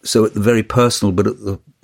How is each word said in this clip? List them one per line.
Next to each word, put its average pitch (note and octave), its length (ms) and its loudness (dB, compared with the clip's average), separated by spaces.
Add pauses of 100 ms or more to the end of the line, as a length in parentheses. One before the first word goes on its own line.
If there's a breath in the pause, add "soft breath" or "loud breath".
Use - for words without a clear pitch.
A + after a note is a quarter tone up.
so A2+ 220 2
at G#2+ 100 -4
the G#2+ 40 -4
very A2 220 2
personal, A#2+ 500 0
but F#2+ 140 0
at - 180 -6
the G2 140 -8 (260)